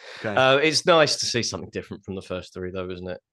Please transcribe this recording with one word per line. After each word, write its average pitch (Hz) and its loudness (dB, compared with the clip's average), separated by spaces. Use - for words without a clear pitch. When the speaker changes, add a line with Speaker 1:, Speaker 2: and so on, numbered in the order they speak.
Speaker 1:
Okay. 107 -6
Speaker 2:
Uh, 131 6
it's 147 2
nice 165 6
to - -4
see 117 -2
something 95 -8
different 90 -10
from 98 -8
the 95 -8
first 90 -10
three, 92 -10
though, 92 -8
isn't 90 -10
it? - -10